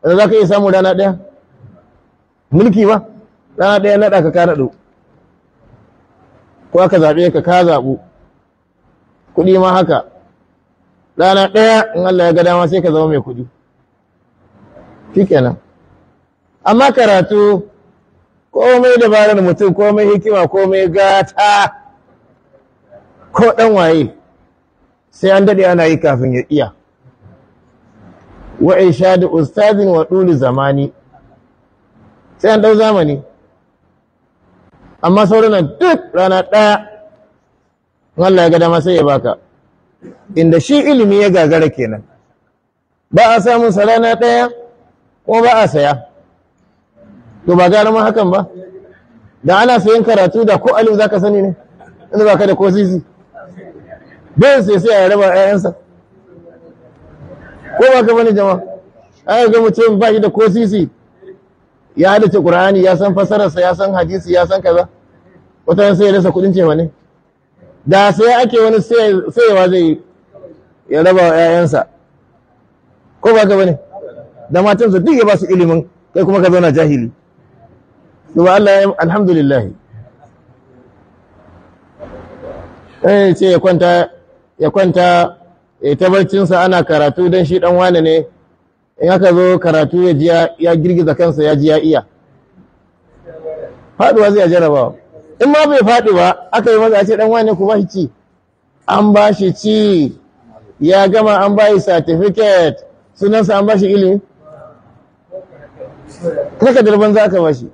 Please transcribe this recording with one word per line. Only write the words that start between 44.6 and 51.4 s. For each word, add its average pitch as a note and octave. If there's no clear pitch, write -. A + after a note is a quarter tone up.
kuma A3+
ba A#3
a F#3
saya. C#3+
To F3
ba F3+
gara G#3+
ma A3
hakan G#3
ba? F3+
Da F3+
ana B3
sayan A3
karatu G#3+
da G3+
ko -
alif A3
za G#3+
ka G#3
sani G3+